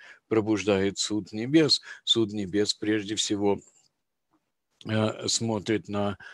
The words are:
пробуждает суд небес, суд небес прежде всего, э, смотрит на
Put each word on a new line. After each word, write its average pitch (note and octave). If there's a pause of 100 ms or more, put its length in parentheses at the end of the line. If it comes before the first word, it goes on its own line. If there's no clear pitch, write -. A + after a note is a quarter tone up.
(300)
пробуждает G2+
суд G#2
небес, C3+ (240)
суд A2+
небес G2+
прежде G#2+
всего, G2+ (1300)
э, A2
смотрит G#2+
на G2+ (160)